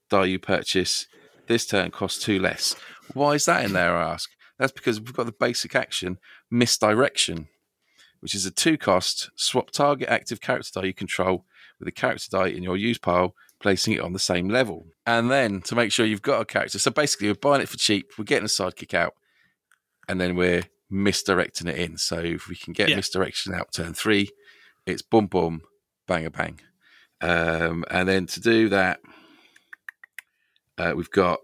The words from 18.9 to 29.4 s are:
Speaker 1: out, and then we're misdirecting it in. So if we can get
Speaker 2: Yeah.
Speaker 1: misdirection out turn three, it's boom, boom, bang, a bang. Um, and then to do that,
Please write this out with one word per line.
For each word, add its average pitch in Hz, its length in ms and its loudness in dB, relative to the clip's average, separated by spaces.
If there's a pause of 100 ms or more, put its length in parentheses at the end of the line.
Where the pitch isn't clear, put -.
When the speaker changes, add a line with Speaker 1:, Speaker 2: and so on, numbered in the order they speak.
Speaker 1:
out, 87 200 0 (960)
and 95 100 -2
then 90 160 0
we're 90 280 2 (260)
misdirecting 95 760 0
it 73 100 -4
in. 82 200 -6
So - 220 -2
if 85 300 -6
we 87 60 -10
can - 180 -14
get 101 160 0
Speaker 2:
Yeah. - 60 2
Speaker 1:
misdirection 92 580 -4
out - 200 -6
turn 82 200 -6
three, 101 360 2 (560)
it's - 160 -4
boom, 110 260 4
boom, 85 340 0 (460)
bang, 85 180 0
a 80 60 -8
bang. 80 280 -6 (640)
Um, 82 680 0
and 92 180 2
then 95 180 2
to - 120 -10
do 110 300 4
that, 92 300 2 (1800)